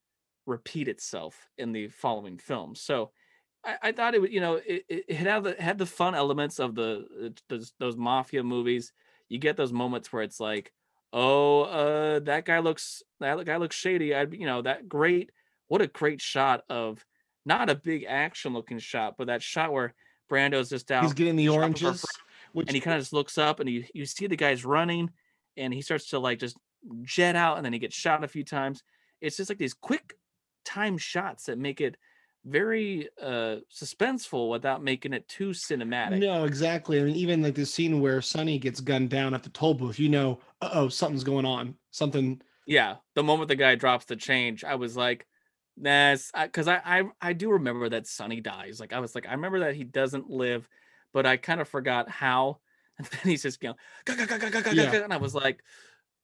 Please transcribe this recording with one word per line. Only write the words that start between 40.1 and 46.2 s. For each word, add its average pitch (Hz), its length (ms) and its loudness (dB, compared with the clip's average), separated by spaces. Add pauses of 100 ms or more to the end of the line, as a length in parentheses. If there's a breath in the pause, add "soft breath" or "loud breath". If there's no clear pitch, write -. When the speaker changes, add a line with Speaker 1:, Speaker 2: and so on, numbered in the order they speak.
Speaker 2:
"Uh-oh, 165 280 2
something's 143 340 -2
going 135 220 0
on." 123 320 -4 (160)
Something 135 500 0 (240 soft breath)
Speaker 1:
Yeah, 117 300 4 (180)
the 147 80 2
moment 151 260 4
the 143 60 4
guy 131 220 6
drops 123 300 2
the 120 100 -6
change, 120 480 -2
I 147 100 -4
was 123 220 -6
like, 123 320 -2 (480)
"Nah," 143 380 6
it's, - 200 -8